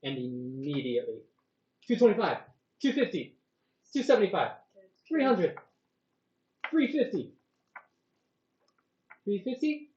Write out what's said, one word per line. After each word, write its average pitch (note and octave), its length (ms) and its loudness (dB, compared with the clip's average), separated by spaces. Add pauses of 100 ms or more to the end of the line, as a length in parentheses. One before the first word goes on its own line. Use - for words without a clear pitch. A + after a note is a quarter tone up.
And C3+ 160 -8
immediately, B2+ 1040 -6 (640)
two A#3+ 100 0
twenty-five, G#3+ 400 4 (440)
two C#4 120 0
fifty, F#3+ 440 -2 (560)
two C4+ 100 -2
seventy-five, G#3 480 4 (560)
three D#4 160 0
hundred, F#3 320 2 (1120)
three D4+ 220 2
fifty. A#3+ 420 -2 (1900)
Three G3+ 200 -2
fifty? D4+ 540 -4